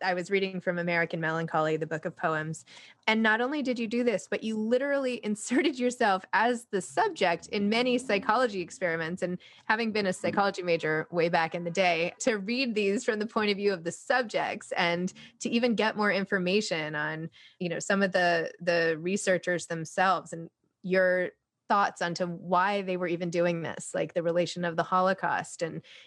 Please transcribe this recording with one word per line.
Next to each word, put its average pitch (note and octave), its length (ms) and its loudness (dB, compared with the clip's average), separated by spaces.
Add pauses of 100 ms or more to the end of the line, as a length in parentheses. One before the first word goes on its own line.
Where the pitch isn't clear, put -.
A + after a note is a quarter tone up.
I F#3 100 2
was F3+ 200 -4
reading F#3+ 280 0
from F3 200 -2
American E3+ 400 0
Melancholy, D#3+ 560 0
the D#3 100 -4
book D#3+ 200 -4
of E3+ 100 -8
poems, D#3+ 480 -2 (420)
and A3 160 2
not A3 180 4
only C#4 220 -2
did B3 160 -2
you A3+ 80 -2
do A#3 160 0
this, A#3 260 0
but - 140 -2
you A3 160 -4
literally B3+ 640 0
<laughs> - 40 -10
inserted B3+ 540 0
yourself A#3+ 540 2
as A#3 400 2
the F#3+ 80 0
subject D#4 680 0
in G3+ 200 0
many B3 300 2
psychology G#3+ 600 0
experiments. E3 600 -4
And F3+ 160 -2 (280)
having A3 260 0
been G#3 140 0
a F#3 60 2
psychology G3 500 0
major D#3+ 500 0
way F3 160 2
back E3 260 0
in F3 80 -4
the E3+ 80 -4
day, F3 500 2
to A3 180 0
read A#3 360 -2
these G3+ 300 0
from A3 160 0
the G#3+ 60 -4
point G#3 260 0
of F#3+ 40 -2
view G3+ 160 2
of E3+ 120 -4
the E3 80 -4
subjects G#3 800 -2
and F3 400 0 (260)
to - 120 -4
even A#3 260 2
get G#3+ 200 2
more G#3 140 2
information F#3 840 0
on, D#3 340 -6 (300)
you F3+ 80 -4
know, E3 100 -6
some G3 240 2
of F#3+ 80 2
the, F3 400 2 (100)
the E3 380 2
researchers F3+ 680 0
themselves E3+ 640 0
and E3 180 -12 (320)
your F3+ 480 2 (380)
thoughts G3+ 320 2
onto F3 260 -2
why F3+ 540 0
they F#3 160 -4
were F3+ 100 -2
even F3 240 -2
doing E3+ 320 2
this, - 320 -8
like E3 200 -2
the F3 80 -2
relation E3+ 420 0
of E3+ 100 -2
the E3+ 80 0
Holocaust. F#3 800 0
And E3 200 -6 (240)